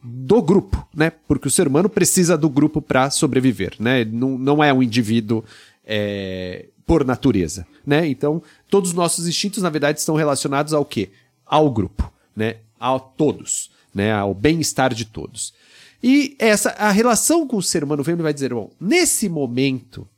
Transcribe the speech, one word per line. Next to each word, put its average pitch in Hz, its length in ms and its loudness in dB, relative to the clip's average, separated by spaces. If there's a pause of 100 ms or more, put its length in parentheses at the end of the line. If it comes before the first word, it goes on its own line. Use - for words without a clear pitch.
do 131 400 2
grupo, 175 520 2
né? 160 160 0 (160)
Porque 143 220 0
o - 20 -2
ser - 160 2
humano 151 220 2
precisa 180 480 2
do 151 120 2
grupo 147 340 2
pra 131 280 0
sobreviver, 123 680 0
né? 120 260 2
Não, 120 340 -4
não 143 260 2
é 143 80 6
um 131 100 4
indivíduo, 113 600 0 (420)
é, 98 800 -6 (200)
por 160 180 2
natureza, 101 600 0 (200)
né? 151 200 2
Então, 147 360 -2 (280)
todos 190 200 2
os 170 60 -6
nossos 170 300 -2
instintos, 190 360 -4
na 175 80 0
verdade, 151 280 -2
estão - 160 -2
relacionados 151 600 0
ao 147 100 2
quê? 104 260 -4 (360)
Ao 151 240 4
grupo, 107 420 -4 (240)
né? 110 200 -4 (220)
A 131 200 -2
todos, - 720 -4 (240)
né? 101 180 0
Ao 101 220 0
bem-estar 135 600 0
de 113 120 -8
todos. - 480 -14 (480)
E 269 360 2
essa, 214 340 2
a 208 180 0
relação 240 580 2
com 247 80 -2
o 185 60 -2
ser 170 200 -2
humano, 143 200 -2
o - 20 -2
Veblen 170 180 -2
vai 151 120 -2
dizer, 135 180 -6
bom, 110 260 -8
nesse 262 520 0
momento 131 760 -4 (120)